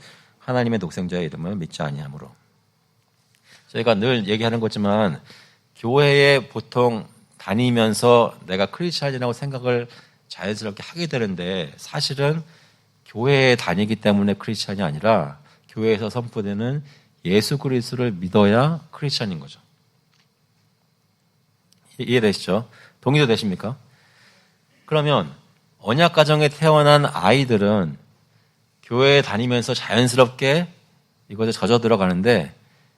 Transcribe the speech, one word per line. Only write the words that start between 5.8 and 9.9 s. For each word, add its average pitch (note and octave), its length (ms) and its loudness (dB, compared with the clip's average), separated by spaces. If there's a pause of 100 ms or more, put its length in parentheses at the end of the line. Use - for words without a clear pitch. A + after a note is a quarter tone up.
보통 A#2 580 -2 (320)
다니면서 A#2 960 2 (100)
내가 F#2+ 200 -2
크리스찬이라고 C3+ 640 -6
생각을 B2 540 -4 (400)